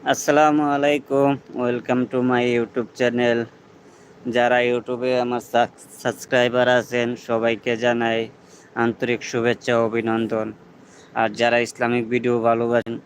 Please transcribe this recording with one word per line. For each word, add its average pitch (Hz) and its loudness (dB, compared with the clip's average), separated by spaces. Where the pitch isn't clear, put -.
আসসালামু 151 2
আলাইকুম, 143 0
welcome 123 -2
to 131 -2
my 123 2
YouTube 117 -4
channel। 120 2
যারা 120 4
YouTube-এ 123 -2
আমার 123 -4
সাক-, 120 0
সাবস্ক্রাইবার 123 2
আছেন, 120 -2
সবাইকে 117 -2
জানাই 117 0
আন্তরিক 117 -2
শুভেচ্ছা 120 -2
ও - 2
অভিনন্দন। 113 -2
আর 113 2
যারা 120 4
ইসলামিক 120 -2
ভিডিও 120 0
ভালোবাসেন 117 0